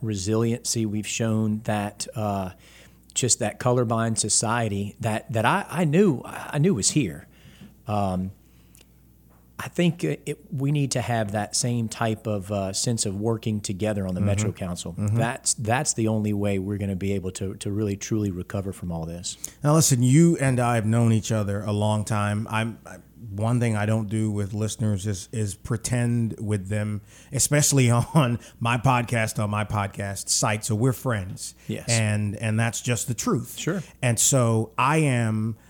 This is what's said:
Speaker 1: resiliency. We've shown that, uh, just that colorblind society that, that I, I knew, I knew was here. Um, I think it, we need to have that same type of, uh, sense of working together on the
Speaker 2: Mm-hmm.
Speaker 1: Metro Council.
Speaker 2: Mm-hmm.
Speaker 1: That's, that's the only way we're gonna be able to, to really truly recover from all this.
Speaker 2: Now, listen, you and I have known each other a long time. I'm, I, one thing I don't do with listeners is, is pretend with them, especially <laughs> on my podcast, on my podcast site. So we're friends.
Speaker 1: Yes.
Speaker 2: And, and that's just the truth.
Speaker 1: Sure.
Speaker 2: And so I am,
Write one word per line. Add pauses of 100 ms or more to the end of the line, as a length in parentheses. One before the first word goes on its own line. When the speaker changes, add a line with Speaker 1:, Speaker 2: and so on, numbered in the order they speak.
Speaker 1:
resiliency.
We've
shown
that, (120)
uh, (640)
just
that
colorblind
society
that,
that
I,
I
knew,
I
knew
was
here. (600)
Um, (1300)
I
think
it, (140)
we
need
to
have
that
same
type
of,
uh,
sense
of
working
together
on
the
Speaker 2:
Mm-hmm.
Speaker 1:
Metro
Council.
Speaker 2:
Mm-hmm.
Speaker 1:
That's,
that's
the
only
way
we're
gonna
be
able
to,
to
really
truly
recover
from
all
this. (240)
Speaker 2:
Now,
listen,
you
and
I
have
known
each
other
a
long
time.
I'm,
I, (320)
one
thing
I
don't
do
with
listeners
is,
is
pretend
with
them, (320)
especially
<laughs>
on (220)
my
podcast,
on
my
podcast
site.
So
we're
friends. (140)
Speaker 1:
Yes.
Speaker 2:
And,
and
that's
just
the
truth.
Speaker 1:
Sure. (180)
Speaker 2:
And
so
I
am, (120)